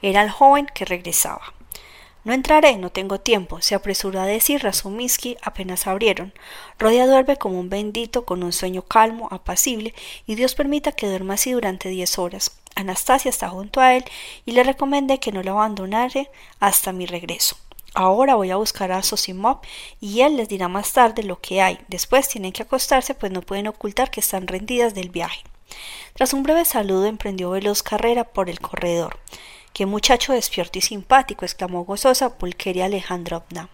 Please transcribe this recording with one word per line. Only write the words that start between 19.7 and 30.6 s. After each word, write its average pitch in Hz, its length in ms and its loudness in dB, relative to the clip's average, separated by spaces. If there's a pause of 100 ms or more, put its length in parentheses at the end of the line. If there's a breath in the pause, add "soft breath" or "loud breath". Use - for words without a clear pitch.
y 208 180 -4
él 285 160 6
les 226 140 -2
dirá 185 180 -4
más 190 240 -4
tarde 226 320 4
lo 185 160 -8
que 190 220 -2
hay. 185 260 2
Después 247 400 2
tienen 190 240 -8
que 220 120 -8
acostarse, 262 500 0
pues 202 180 -6
no 185 100 -6
pueden 202 280 -6
ocultar 214 420 -4
que - 80 -8
están 190 280 -2
rendidas 220 460 0
del 180 180 -8
viaje". 170 320 -6 (680 loud breath)
Tras 262 200 0
un 277 100 -2
breve 320 220 4
saludo 196 400 0
emprendió 196 460 -4
veloz 202 320 -2
carrera 233 420 0
por 185 240 -4
el 170 100 -10
corredor. - 580 -4 (560 loud breath)
"Qué 202 120 -2
muchacho 247 480 0
despierto 196 460 -4